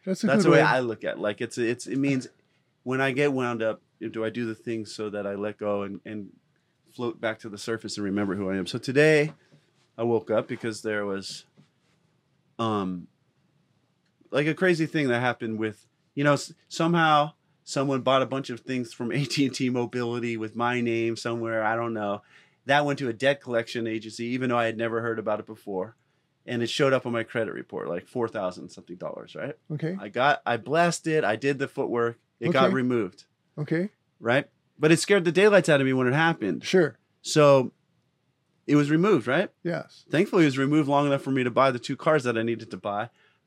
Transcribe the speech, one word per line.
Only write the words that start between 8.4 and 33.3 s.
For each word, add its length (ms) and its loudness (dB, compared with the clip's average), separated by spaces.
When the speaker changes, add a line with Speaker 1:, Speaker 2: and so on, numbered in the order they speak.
Speaker 2:
I 60 -2
am? 100 -2
So 120 -6
today, 540 2
I 60 -6
woke 280 0
up 180 0
because 340 -8
there 240 -4
was, 380 -8
um, 480 -4
like, 160 0
a 80 0
crazy 320 2
thing 220 0
that 120 2
happened 380 -2
with, 280 -6
you 100 -2
know, 100 6
s-, 180 -4
somehow 640 2
someone 360 -2
bought 220 4
a 40 0
bunch 240 -6
of 100 -10
things 320 -6
from 200 -6
<laughs> 0 -
A 120 -2
T 220 0
and 80 -4
T 160 -2
Mobility 680 -2
with 200 -8
my 240 0
name 360 -2
somewhere. 480 -4
I 120 2
don't 180 -4
know. 280 -4
That 180 4
went 160 -2
to 80 -4
a 40 -2
debt 280 0
collection 480 -4
agency, 380 -8
even 240 -2
though 80 2
I 80 2
had 100 -4
never 240 -4
heard 180 -4
about 220 -4
it 60 -14
before. 500 -10
And 160 -4
it 80 -2
showed 220 2
up 140 0
on 60 -4
my 120 -2
credit 300 -4
report, 340 -10
like, 180 -6
four 220 -4
thousand 420 -8
something 260 -18
dollars, 380 -12
right? 200 -10
Speaker 1:
Okay. 280 -6
Speaker 2:
I 80 -12
got, 380 0
I 100 0
blessed 500 0
it. 180 0
I 120 0
did 220 -2
the 100 -4
footwork. 500 -2
It 120 0
got 140 6
Speaker 1:
Okay. 80 2
Speaker 2:
removed. 500 -2